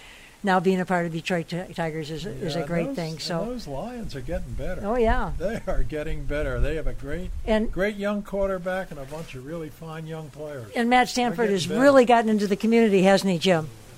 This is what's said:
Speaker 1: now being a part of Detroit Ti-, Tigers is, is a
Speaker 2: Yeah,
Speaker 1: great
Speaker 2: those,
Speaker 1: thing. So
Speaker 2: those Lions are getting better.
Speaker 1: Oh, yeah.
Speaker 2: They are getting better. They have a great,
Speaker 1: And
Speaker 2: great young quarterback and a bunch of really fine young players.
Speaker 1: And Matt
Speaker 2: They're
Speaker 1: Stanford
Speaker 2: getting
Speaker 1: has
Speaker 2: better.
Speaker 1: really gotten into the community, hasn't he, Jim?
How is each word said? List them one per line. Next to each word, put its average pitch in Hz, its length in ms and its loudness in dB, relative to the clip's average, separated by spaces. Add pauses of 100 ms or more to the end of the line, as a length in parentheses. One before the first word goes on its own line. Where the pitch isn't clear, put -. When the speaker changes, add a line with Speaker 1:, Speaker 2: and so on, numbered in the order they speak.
(440)
Speaker 1:
now 190 160 4
being 185 220 4
a 180 40 -4
part 175 200 0
of 165 80 -6
Detroit 170 340 -4
Ti-, 175 260 -8
Tigers 160 380 -6
is, 156 140 -8
is 196 320 -6
a - 20 -2
Speaker 2:
Yeah, 160 60 -4
Speaker 1:
great 170 220 -2
Speaker 2:
those, 277 100 -6
Speaker 1:
thing. 160 220 -6
So 180 260 -4
Speaker 2:
those 240 220 -8
Lions 180 500 -8
are 131 40 -8
getting 170 320 -6
better. 151 300 -4
Speaker 1:
Oh, 214 140 -2
yeah. 226 400 2
Speaker 2:
They 277 280 -4
are - 180 4
getting 151 420 -4
better. 139 340 -2
They 147 160 0
have 147 120 -2
a 127 60 0
great, 147 360 -6 (160)
Speaker 1:
And 214 260 2
Speaker 2:
great 202 240 -2
young 202 260 -2
quarterback 190 720 -2
and 147 80 -10
a 135 60 -10
bunch 156 300 -12
of 127 100 -12
really 160 240 -8
fine 160 380 -12
young 156 220 -10
players. 143 460 -12
Speaker 1:
And 233 140 0
Matt 247 180 6
Speaker 2:
They're - 60 -8
Speaker 1:
Stanford 240 300 0
Speaker 2:
getting 202 120 2
Speaker 1:
has 165 120 -2
Speaker 2:
better. 190 140 0
Speaker 1:
really 269 240 10
gotten 233 240 6
into 208 180 2
the 196 100 0
community, 220 460 4
hasn't 196 280 6
he, 175 80 2
Jim? 160 300 2 (280)